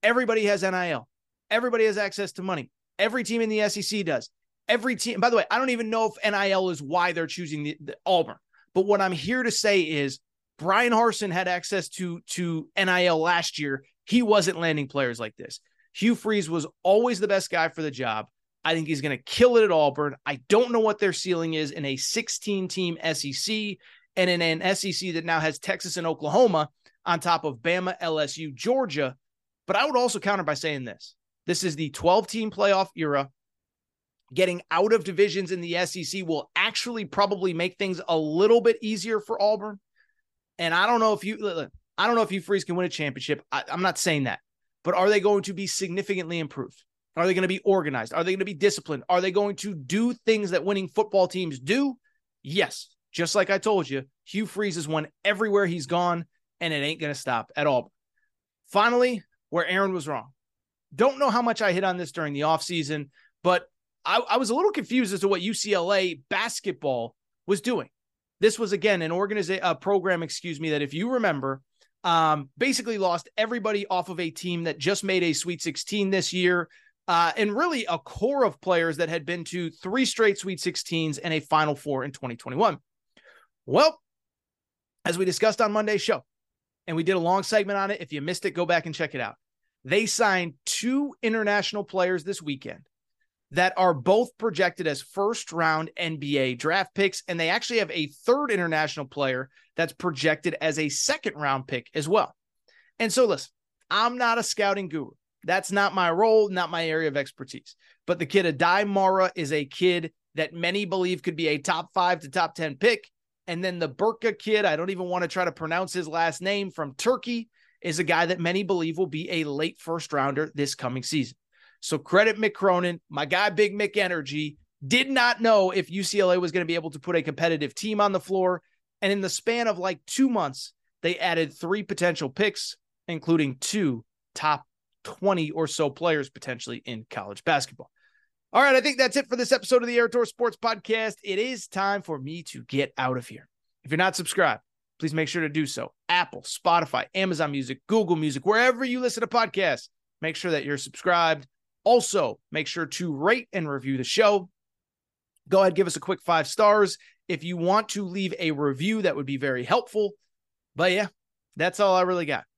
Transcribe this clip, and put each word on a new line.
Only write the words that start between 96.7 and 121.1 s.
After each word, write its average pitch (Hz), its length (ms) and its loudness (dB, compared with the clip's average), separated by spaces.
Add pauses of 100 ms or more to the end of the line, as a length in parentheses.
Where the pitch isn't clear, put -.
picks, 196 340 0
and 170 100 -4
they 165 120 0
actually 226 300 0
have 170 100 -2
a 156 160 -4 (180)
third 269 260 2
international 160 560 -2
player 135 440 -4 (260)
that's 165 160 -2
projected 156 680 -2
as 151 180 0
a 151 100 -2
second-round 139 800 -2
pick 123 280 -6
as 151 140 -2
well. 190 260 2 (640)
And 226 140 0
so, 254 140 4
listen, 170 240 -2 (400)
I'm 240 280 0
not 233 200 2
a 226 40 -2
scouting 196 460 0
guru. 143 220 -8 (340)
That's 185 280 0
not 196 220 2
my 180 160 4
role, 214 380 4
not 180 220 -2
my 165 160 -2
area 160 220 0
of 139 80 -2
expertise. - 580 -8 (320)
But 170 120 0
the 165 80 -4
kid 190 200 2
Adai 170 400 2
Mara 190 480 2
is 151 180 -4
a 151 120 0
kid 175 480 0 (220)
that 156 200 -2
many 175 300 -2
believe 180 380 -2
could 160 140 -4
be 156 120 0
a 147 100 0
top 165 340 -4
five 180 280 2
to 151 100 -18
top 170 240 -2
ten 156 220 -6
pick. 214 320 0 (400)
And 170 140 -4
then 180 180 -4
the 156 80 0
Burka 220 440 0
kid, 208 320 0
I 156 120 4
don't 175 140 -4
even 180 180 -6
wanna 175 200 -2
try 180 160 0
to 170 80 0
pronounce 165 400 -4
his 175 140 -4
last 165 340 -2
name, 196 300 -2
from 143 240 -8
Turkey, 240 540 -2 (340)
is 165 160 -4
a 175 60 0
guy 165 220 4
that 175 120 0
many 175 240 0
believe 170 340 -2
will 180 120 -2
be 156 220 -8
a 160 140 -2
late 147 360 -4
first 165 320 -8
rounder 139 420 -2
this 143 220 -4
coming 127 260 -6
season. 127 340 -4 (440)